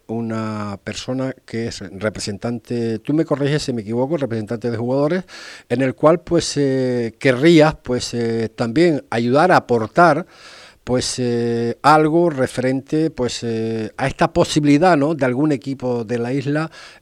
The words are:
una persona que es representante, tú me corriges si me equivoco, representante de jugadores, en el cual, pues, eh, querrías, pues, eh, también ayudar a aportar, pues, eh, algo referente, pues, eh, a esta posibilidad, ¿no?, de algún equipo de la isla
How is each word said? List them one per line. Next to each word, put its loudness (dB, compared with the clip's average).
una -6
persona -6
que -6
es -10
representante, -6
tú -4
me 0
corriges -2
si -4
me -4
equivoco, -2
representante -4
de -6
jugadores, -2
en -2
el 0
cual, 4
pues, -2
eh, 0
querrías, 6
pues, -4
eh, -2
también 0
ayudar 2
a 6
aportar, 2
pues, -2
eh, -2
algo 4
referente, -2
pues, -4
eh, -4
a -2
esta -2
posibilidad, 4
¿no?, 0
de -2
algún 0
equipo -4
de -4
la -4
isla -4